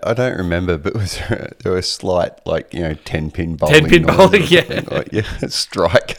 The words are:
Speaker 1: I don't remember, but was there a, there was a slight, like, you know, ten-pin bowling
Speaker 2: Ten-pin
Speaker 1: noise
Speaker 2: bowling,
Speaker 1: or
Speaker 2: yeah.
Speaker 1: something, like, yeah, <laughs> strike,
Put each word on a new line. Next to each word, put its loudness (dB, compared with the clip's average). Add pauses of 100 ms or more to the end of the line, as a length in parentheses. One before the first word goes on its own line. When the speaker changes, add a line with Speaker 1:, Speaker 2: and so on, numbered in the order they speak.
Speaker 1:
I 0
don't -2
remember, -2
but -4
was -4
there -6
a, -20
there -2
was -2
a -6
slight, -2
like, -4
you -6
know, -4
ten-pin -6
bowling 2
Speaker 2:
Ten-pin 6
Speaker 1:
noise 0
Speaker 2:
bowling, 6
Speaker 1:
or -2
Speaker 2:
yeah. 4
Speaker 1:
something, -6
like, -6
yeah, -4
<laughs> -8
strike, 0